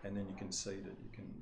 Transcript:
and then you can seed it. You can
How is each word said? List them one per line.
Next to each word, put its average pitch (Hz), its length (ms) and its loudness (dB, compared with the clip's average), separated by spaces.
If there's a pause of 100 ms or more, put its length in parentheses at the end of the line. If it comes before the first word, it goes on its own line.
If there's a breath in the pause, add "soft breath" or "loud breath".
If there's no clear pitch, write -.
and 101 120 2
then 98 120 4
you 95 80 0
can 92 140 0
seed 98 360 2
it. 95 180 -4
You - 80 -4
can 101 300 -4